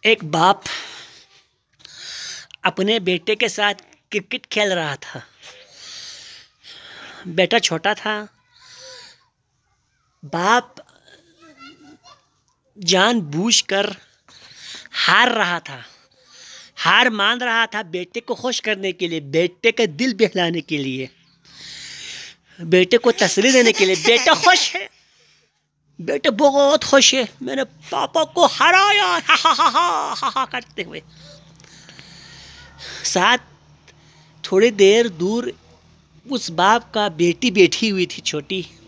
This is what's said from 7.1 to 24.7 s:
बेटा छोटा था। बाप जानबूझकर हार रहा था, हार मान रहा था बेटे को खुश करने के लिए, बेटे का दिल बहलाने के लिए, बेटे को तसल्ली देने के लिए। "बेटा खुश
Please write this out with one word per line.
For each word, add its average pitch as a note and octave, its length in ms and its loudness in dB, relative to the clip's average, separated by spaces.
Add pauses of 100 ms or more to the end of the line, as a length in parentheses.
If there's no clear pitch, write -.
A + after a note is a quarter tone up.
बेटा F3+ 320 0
छोटा F#3 360 -2
था। G#3+ 340 -6 (2000)
बाप F#3 500 0 (2000)
जानबूझकर F#3+ 1160 0 (960)
हार A3+ 400 2
रहा F3 280 -2
था, C3 240 -18 (920)
हार A3 340 2
मान A3 300 -2
रहा A#3 260 0
था A3 160 -8
बेटे F3+ 380 -10
को A#3 140 -8
खुश B3 260 -6
करने G3 320 -4
के F3+ 160 -6
लिए, E3 120 -4
बेटे F3 520 0
का A3+ 140 0
दिल G#3 280 -2
बहलाने F3 460 0
के D3+ 180 -6
लिए, C3 320 -6 (1500)
बेटे F3+ 380 4
को A#3 140 2
तसल्ली G#3 400 2
देने A#3+ 200 6
के G3+ 140 2
लिए। F#3+ 100 2
"बेटा A#3 380 4
खुश - 420 2